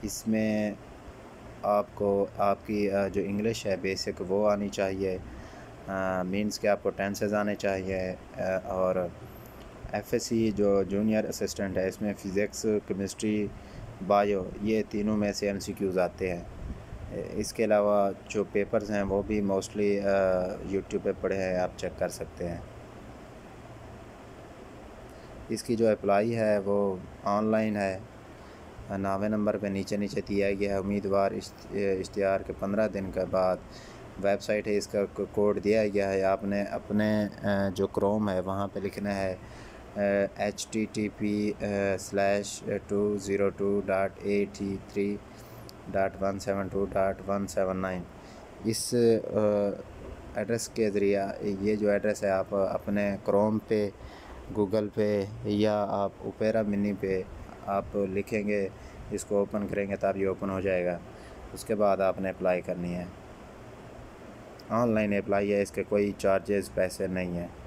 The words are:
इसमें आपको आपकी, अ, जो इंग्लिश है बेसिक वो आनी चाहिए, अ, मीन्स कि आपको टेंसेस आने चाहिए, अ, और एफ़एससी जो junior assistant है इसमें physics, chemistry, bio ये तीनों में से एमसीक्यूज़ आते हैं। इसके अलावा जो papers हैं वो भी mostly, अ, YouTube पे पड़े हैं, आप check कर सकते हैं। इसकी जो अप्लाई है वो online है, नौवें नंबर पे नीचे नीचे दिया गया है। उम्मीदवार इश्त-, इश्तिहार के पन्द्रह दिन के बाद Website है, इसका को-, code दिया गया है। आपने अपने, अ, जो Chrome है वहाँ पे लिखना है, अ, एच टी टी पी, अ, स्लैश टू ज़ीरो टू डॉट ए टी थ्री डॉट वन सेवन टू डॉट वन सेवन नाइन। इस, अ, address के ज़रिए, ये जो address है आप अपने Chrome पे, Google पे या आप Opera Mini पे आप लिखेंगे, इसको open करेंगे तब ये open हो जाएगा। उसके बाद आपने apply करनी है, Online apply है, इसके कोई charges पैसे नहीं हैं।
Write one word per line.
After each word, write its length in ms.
इसमें 720
आपको 640
आपकी, 480
अ, 200
जो 140
इंग्लिश 460
है 140
बेसिक 400
वो 240
आनी 240
चाहिए, 500
अ, 360
मीन्स 320
कि 100
आपको 220
टेंसेस 440
आने 220
चाहिए, 640
अ, 280
और 460
एफ़एससी 560
जो 320
junior 420
assistant 520
है 100
इसमें 260
physics, 520
chemistry, 880
bio 480
ये 220
तीनों 340
में 160
से 160
एमसीक्यूज़ 500
आते 300
हैं। 180
इसके 500
अलावा 480
जो 120
papers 460
हैं 140
वो 200
भी 180
mostly, 580
अ, 640
YouTube 400
पे 100
पड़े 220
हैं, 240
आप 200
check 200
कर 100
सकते 360
हैं। 180
इसकी 240
जो 120
अप्लाई 440
है 280
वो 420
online 520
है, 340
नौवें 380
नंबर 280
पे 120
नीचे 280
नीचे 240
दिया 300
गया 220
है। 60
उम्मीदवार 540
इश्त-, 420
इश्तिहार 680
के 100
पन्द्रह 340
दिन 180
के 200
बाद 340
Website 480
है, 80
इसका 300
को-, 260
code 300
दिया 260
गया 220
है। 120
आपने 440
अपने, 580
अ, 60
जो 540
Chrome 300
है 120
वहाँ 260
पे 120
लिखना 300
है, 260
अ, 640
एच 320
टी 140
टी 240
पी, 420
अ, 40
स्लैश 720
टू 480
ज़ीरो 320
टू 320
डॉट 300
ए 200
टी 320
थ्री 420
डॉट 300
वन 180
सेवन 300
टू 160
डॉट 360
वन 240
सेवन 320
नाइन। 260
इस, 280
अ, 1400
address 280
के 220
ज़रिए, 320
ये 80
जो 160
address 320
है 80
आप 220
अपने 640
Chrome 300
पे, 220
Google 360
पे 320
या 280
आप 480
Opera 440
Mini 360
पे 400
आप 280
लिखेंगे, 760
इसको 280
open 260
करेंगे 280
तब 220
ये 100
open 220
हो 120
जाएगा। 380
उसके 220
बाद 260
आपने 280
apply 320
करनी 280
है, 180
Online 500
apply 280
है, 120
इसके 220
कोई 280
charges 640
पैसे 320
नहीं 280
हैं। 320